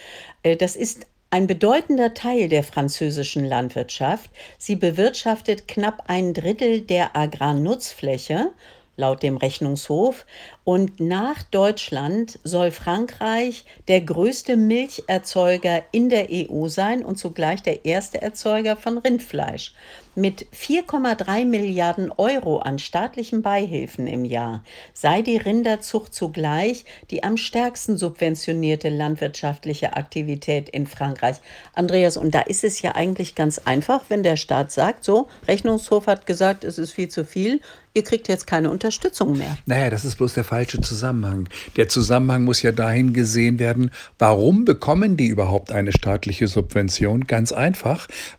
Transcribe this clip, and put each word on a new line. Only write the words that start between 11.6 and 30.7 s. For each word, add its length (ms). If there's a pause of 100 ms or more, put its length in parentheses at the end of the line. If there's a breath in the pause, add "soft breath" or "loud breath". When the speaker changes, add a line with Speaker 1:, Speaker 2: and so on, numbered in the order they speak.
Speaker 1:
soll 260
Frankreich 960 (240 loud breath)
der 140
größte 540
Milcherzeuger 1300 (100)
in 180
der 200
E 180
U 200
sein 360
und 120
zugleich 460
der 240
erste 340
Erzeuger 560
von 220
Rindfleisch. 760 (420 loud breath)
Mit 360
vier 320
Komma 320
drei 320
Milliarden 640
Euro 480
an 200
staatlichen 600
Beihilfen 640
im 200
Jahr 360 (300 loud breath)
sei 300
die 160
Rinderzucht 760
zugleich 720 (260 loud breath)
die 120
am 160
stärksten 580
subventionierte 920
landwirtschaftliche 1080
Aktivität 720
in 180